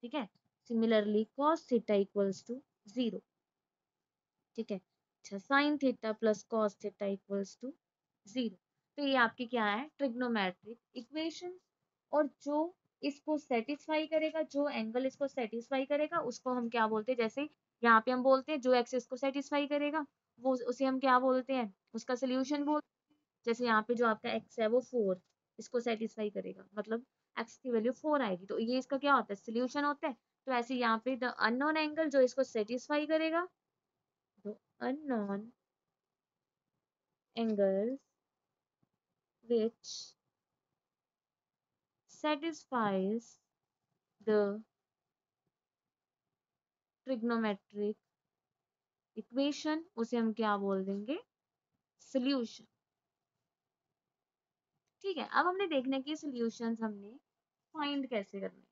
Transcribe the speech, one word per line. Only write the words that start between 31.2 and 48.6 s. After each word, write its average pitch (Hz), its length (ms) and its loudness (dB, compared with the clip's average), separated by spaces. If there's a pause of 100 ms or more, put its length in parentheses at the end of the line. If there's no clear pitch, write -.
unknown 269 380 2
angle 302 340 0
जो 277 80 6
इसको 254 240 4
satisfy 254 600 -2
करेगा, 320 400 0 (960)
the 208 100 -8 (280)
unknown 233 680 -4 (1900)
angles 214 600 0 (1500)
which - 720 -2 (2000)
satisfies 233 1120 -2 (1000)
the 214 140 4 (2750)
trigonometric 214 920 -2 (1200)